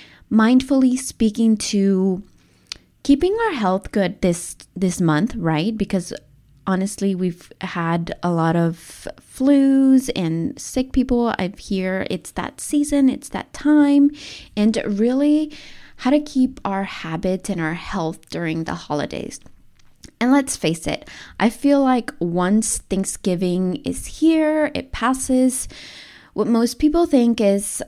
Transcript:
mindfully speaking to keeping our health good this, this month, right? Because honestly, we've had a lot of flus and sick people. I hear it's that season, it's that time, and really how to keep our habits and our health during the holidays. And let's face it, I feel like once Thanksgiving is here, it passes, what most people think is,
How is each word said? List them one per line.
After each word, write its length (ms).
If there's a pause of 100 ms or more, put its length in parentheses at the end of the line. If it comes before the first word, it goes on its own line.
(320)
mindfully 680
speaking 600
to 640 (840)
keeping 380
our 80
health 380
good 300
this, 360 (180)
this 240
month, 360
right? 420
Because 340 (560)
honestly, 480
we've 360 (100)
had 600
a 80
lot 260
of 520 (100)
flus 960
and 440
sick 320
people. 480
I 180
hear 520
it's 220
that 280
season, 500
it's 200
that 240
time, 580 (440)
and 300
really 680 (440)
how 120
to 100
keep 460
our 180
habits 680
and 120
our 120
health 560
during 360
the 100
holidays. 640 (800)
And 140
let's 240
face 280
it, 240 (300)
I 100
feel 320
like 380
once 600
Thanksgiving 1080
is 200 (140)
here, 560
it 160
passes, 800 (640)
what 140
most 300
people 280
think 340
is, 480